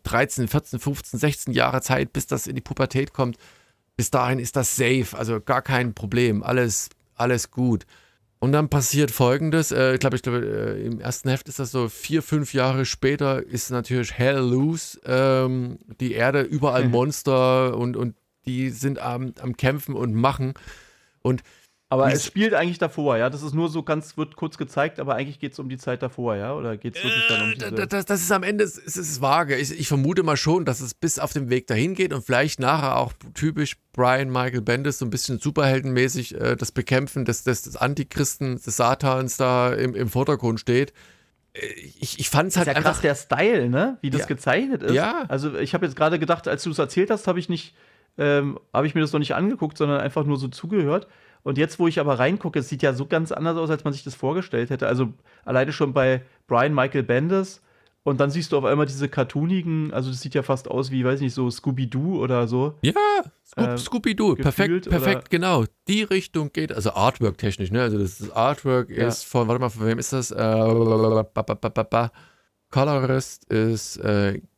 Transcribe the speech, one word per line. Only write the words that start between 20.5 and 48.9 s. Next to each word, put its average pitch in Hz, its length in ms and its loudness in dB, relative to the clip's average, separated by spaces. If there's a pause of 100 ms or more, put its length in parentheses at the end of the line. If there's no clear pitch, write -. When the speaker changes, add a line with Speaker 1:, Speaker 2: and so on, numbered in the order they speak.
Speaker 1:
Und 127 200 2 (460)
Speaker 2:
Aber 135 180 4
Speaker 1:
wie 135 60 4
Speaker 2:
es 139 80 0
Speaker 1:
s- - 40 -6
Speaker 2:
spielt 214 300 2
eigentlich 170 240 0
davor, 147 360 0
ja? 117 140 2
Das 143 140 -8
ist 147 100 -6
nur 160 160 0
so 156 140 -4
ganz, 156 340 -4
wird 151 180 -6
kurz - 220 -8
gezeigt, 147 420 -4
aber 135 140 -4
eigentlich 135 260 -6
geht's 135 200 -10
um 131 100 -10
die 131 80 -8
Zeit 127 240 -6
davor, 120 340 -4
ja? 110 200 -6
Oder 117 220 -6
geht's 120 260 -8
wirklich 226 260 0
dann 233 140 0
um 226 80 -2
Speaker 1:
Äh, 220 60 -6
da, 220 120 -8
Speaker 2:
diese 196 60 -6
Speaker 1:
da, 202 100 0
das, 196 200 -4
das 196 180 0
ist 180 80 0
am 190 100 4
Ende, 208 220 0
es, 196 200 -2
es 160 140 -8
ist 151 240 -6
vage. 139 360 4
Ich, 139 220 -2
ich 143 80 -4
vermute 151 360 2
mal 151 140 4
schon, 165 280 2
dass 127 160 -2
es 127 140 -10
bis 160 240 -2
auf 147 120 -4
den 135 200 -2
Weg 127 160 0
dahin 127 260 0
geht 185 180 0
und 135 140 -4
vielleicht 135 340 2
nachher 135 380 2
auch 127 160 0 (220)
typisch 151 420 -2 (160)
Brian 131 380 2
Michael 127 300 -2
Bendis 131 360 0
so 131 80 -4
ein 113 60 -2
bisschen 120 260 -4
superheldenmäßig, 131 1040 0
äh, 120 140 2
das 120 160 -6
Bekämpfen 131 520 0
des, 117 200 -2
des, 127 180 0
des - 160 -14
Antichristen, 135 800 -2
des 120 220 -8
Satans 131 600 2
da 127 340 4
im, 120 220 0
im 110 160 -2
Vordergrund 123 500 0
steht. 127 340 0 (600)
Äh, - 140 -10 (320)
ich, - 200 -8
ich - 120 -4
fand's 175 260 2
halt 175 100 2
Speaker 2:
Ist 143 60 0
ja 147 40 2
Speaker 1:
einfach 151 160 4
Speaker 2:
krass, - 80 -4
der 147 120 2
Style, 143 560 0
ne? 196 320 0
Wie 143 80 -4
das 131 120 0
Speaker 1:
Ja. - 40 -6
Speaker 2:
gezeichnet 160 560 0
ist. 156 140 2
Speaker 1:
Ja. 269 320 0
Speaker 2:
Also 135 280 -4
ich 131 200 -2
hab 180 80 0
jetzt 139 120 -4
gerade 156 220 2
gedacht, 160 300 -2
als - 160 -2
du's 160 160 -4
erzählt 180 320 0
hast, 208 160 0
hab 180 100 0
ich 175 100 -4
nicht, - 280 -6 (420)
ähm, 143 420 2 (140)
hab 131 100 2
ich 151 100 -2